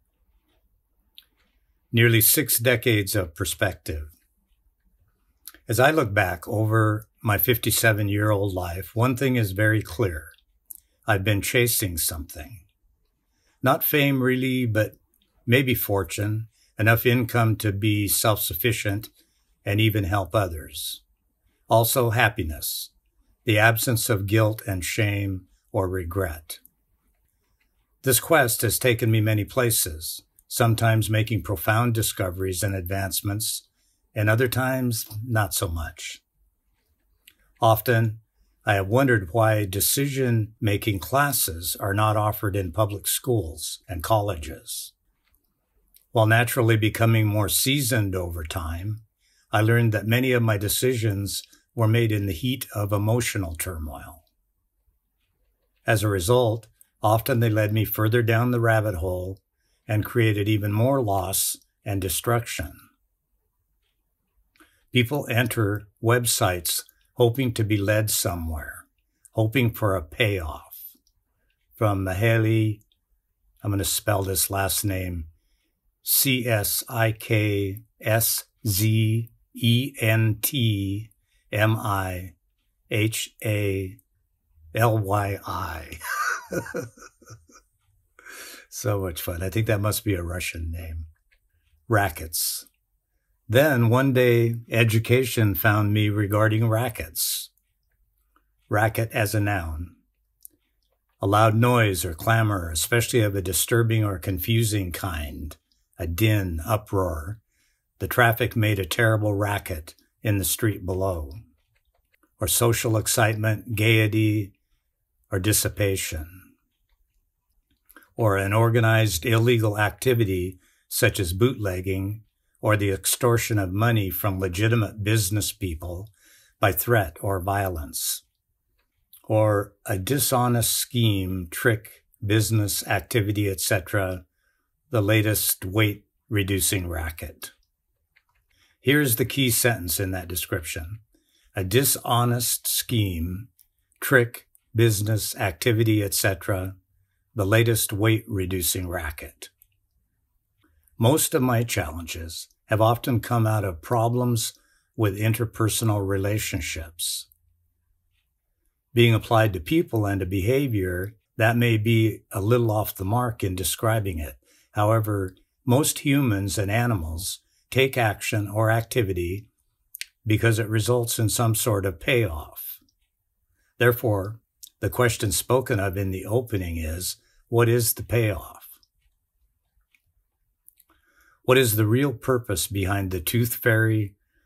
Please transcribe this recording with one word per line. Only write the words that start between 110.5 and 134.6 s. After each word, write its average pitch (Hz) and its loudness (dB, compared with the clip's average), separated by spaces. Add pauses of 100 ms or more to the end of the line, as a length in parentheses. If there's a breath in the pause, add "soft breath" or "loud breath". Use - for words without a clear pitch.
below. 92 -4 (1120)
Or 110 -2
social 117 2
excitement, 107 0
gaiety, 107 2 (800)
or 98 -2
dissipation. 95 -2 (1800 loud breath)
Or 104 4
an 98 0
organized 113 4
illegal 113 2
activity 101 0 (300 soft breath)
such - 0
as 90 -2
bootlegging 98 -2 (380)
or 107 2
the 101 0
extortion 113 0
of 95 -2
money 107 2
from 95 -4
legitimate 104 0
business 104 0
people 87 -10 (500 soft breath)
by 101 2
threat 104 0
or 98 -2
violence. 92 -4 (1000)
Or 107 2 (120)
a 98 -4
dishonest 123 0
scheme, 95 0
trick, - -2 (220)
business 104 0
activity, 104 -2
et 95 -6
cetera, 92 -2 (680)